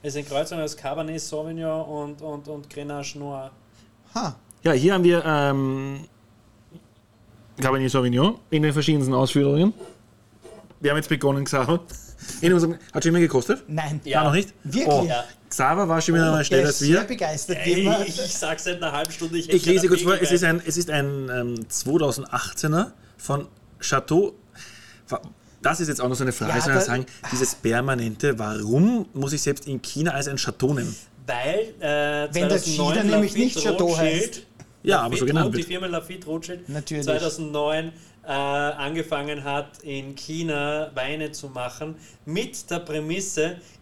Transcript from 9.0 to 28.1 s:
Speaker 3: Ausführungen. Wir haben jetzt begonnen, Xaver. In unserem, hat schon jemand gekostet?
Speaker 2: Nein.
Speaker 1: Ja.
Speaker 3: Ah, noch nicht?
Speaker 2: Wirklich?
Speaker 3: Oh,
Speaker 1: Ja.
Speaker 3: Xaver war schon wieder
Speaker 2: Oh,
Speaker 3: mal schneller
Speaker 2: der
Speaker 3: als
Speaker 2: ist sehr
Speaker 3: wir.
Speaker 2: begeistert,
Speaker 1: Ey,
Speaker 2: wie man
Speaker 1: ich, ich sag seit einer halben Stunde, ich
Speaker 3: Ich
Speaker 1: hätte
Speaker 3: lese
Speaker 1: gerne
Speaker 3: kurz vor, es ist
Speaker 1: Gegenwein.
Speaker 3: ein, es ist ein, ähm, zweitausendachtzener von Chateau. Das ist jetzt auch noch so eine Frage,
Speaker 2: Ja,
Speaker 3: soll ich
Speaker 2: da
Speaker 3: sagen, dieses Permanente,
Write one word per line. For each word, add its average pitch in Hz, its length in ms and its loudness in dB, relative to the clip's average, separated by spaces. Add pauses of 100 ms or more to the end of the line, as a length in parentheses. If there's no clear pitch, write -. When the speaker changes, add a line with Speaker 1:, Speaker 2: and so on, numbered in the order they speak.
Speaker 3:
Ausführungen. 139 600 4 (1040)
Wir 143 120 2
haben 147 60 2
jetzt 147 120 -2
begonnen, 139 360 2
Xaver. 143 340 2 (600)
In 175 120 6
unserem, 170 200 4 (200)
hat 147 100 -2
schon 165 100 4
jemand 175 100 6
gekostet? 143 440 2
Speaker 2:
Nein. 151 360 -4
Speaker 1:
Ja. 151 180 2
Speaker 3:
Ah, 156 40 4
noch 147 80 4
nicht? 196 200 0 (100)
Speaker 2:
Wirklich? 160 240 0
Speaker 3:
Oh, 196 200 6
Speaker 1:
Ja. 120 160 0 (260)
Speaker 3:
Xaver 165 380 2
war 165 140 2
schon 165 140 2
wieder 165 140 6
Speaker 2:
Oh, 160 40 4
Speaker 3:
mal 156 100 2
schneller 135 200 4
Speaker 2:
der 147 40 4
Speaker 3:
als 139 140 0
Speaker 2:
ist 143 60 2
sehr 180 140 6
Speaker 3:
wir. 214 60 -4
Speaker 2:
begeistert, 170 560 -4
Speaker 1:
Ey, 175 140 2
Speaker 2:
wie 196 80 2
man 202 160 4
Speaker 1:
ich, 196 80 -2 (100)
ich - 180 -4
sag 160 220 -4
seit 175 240 -4
einer 156 80 -2
halben 151 220 -4
Stunde, 165 240 -4
ich 165 120 -4
Speaker 3:
Ich 175 140 4
Speaker 1:
hätte 165 80 2
Speaker 3:
lese 185 160 6
Speaker 1:
gerne - 20 4
Speaker 3:
kurz 175 120 6
vor, 180 140 4
es 180 160 2
ist 175 100 4
Speaker 1:
Gegenwein. 170 180 4
Speaker 3:
ein, 165 80 -6
es 160 100 -2
ist 170 120 -2
ein, 139 440 -2
ähm, 120 360 -4
zweitausendachtzener 147 1200 0 (260)
von 143 300 -4 (320)
Chateau. - 540 2 (1300)
Das 165 180 0
ist 165 80 -2
jetzt 139 140 -2
auch 127 80 0
noch 127 60 0
so 135 100 -2
eine 127 80 0
Frage, - 200 -2
Speaker 2:
Ja, 120 80 2
Speaker 3:
soll 139 120 2
ich 131 60 4
Speaker 2:
da - 60 4
Speaker 3:
sagen, 127 200 -2 (260)
dieses 127 240 0
Permanente, 120 840 0